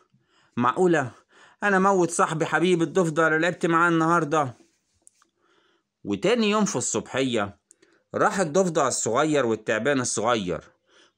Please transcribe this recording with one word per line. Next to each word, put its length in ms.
معقولة 540
أنا 160
موت 320
صاحبي 340
حبيب 360
الضفدع 460
اللي 120
لعبت 260
معاه 240
النهاردة؟" 680
وتاني 460
يوم 160
في 100
الصبحية 840
راح 240
الضفدع 480
الصغير 580
والتعبان 540
الصغير، 600